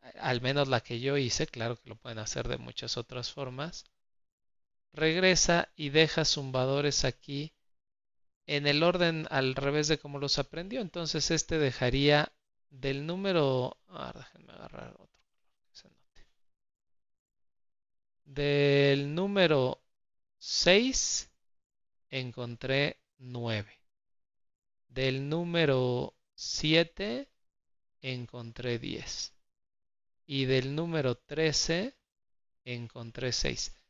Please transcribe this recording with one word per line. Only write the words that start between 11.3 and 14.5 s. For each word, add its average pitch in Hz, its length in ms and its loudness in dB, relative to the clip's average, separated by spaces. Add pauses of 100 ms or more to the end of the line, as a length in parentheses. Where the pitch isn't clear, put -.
este 160 300 0
dejaría 139 760 2 (380)
del 135 340 -4
número... 160 720 0 (120)
Ah, 180 260 -12
déjenme - 380 -20